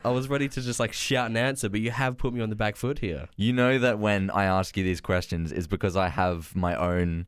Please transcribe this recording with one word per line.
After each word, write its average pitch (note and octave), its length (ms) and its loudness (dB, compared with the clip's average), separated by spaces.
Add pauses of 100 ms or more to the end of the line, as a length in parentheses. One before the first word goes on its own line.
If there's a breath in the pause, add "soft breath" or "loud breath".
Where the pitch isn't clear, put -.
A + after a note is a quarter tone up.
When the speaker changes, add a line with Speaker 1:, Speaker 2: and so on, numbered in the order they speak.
Speaker 1:
I A#2 60 0
was B2+ 180 0
ready C#3 200 0
to C3 140 -6
just, B2 180 -2
like, A#2 140 -2
shout B2+ 360 0
an A2+ 60 0
answer, B2+ 320 0
but G2+ 120 -2
you A2+ 100 0
have B2+ 260 -2
put B2 160 -2
me B2 80 -4
on A2+ 100 -2
the G#2+ 60 -4
back G#2+ 200 -2
foot C3 220 -2
here. D#2+ 380 -4
Speaker 2:
You G#2+ 160 2
know B2+ 260 4
that A#2+ 200 2
when G2+ 320 2
I G2 140 2
ask F#2+ 320 2
you F#2+ 80 2
these F#2 160 0
questions F2 520 -2
is F2 140 -4
because F#2 300 0
I F#2+ 120 2
have F2 480 -2
my F2 200 0
own F2 500 0